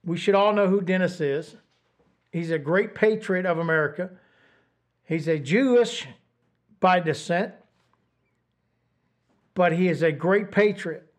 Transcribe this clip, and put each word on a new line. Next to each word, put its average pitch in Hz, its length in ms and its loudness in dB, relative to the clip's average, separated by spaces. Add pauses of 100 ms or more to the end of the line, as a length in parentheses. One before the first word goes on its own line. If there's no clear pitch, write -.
We 175 140 -6
should 196 180 0
all 202 160 4
know 202 160 2
who 196 140 2
Dennis 180 400 -2
is. 147 340 -4 (760)
He's 165 200 -4
a 160 80 -2
great 180 340 -2
patriot 214 520 0
of 170 120 0
America. 160 520 -2 (960)
He's 160 240 -4
a 156 100 0
Jewish 233 680 2 (760)
by 185 180 4
descent, 170 540 -4 (2000)
but 180 160 2
he 180 160 2
is 156 160 0
a 165 80 2
great 185 400 0
patriot. 196 680 -2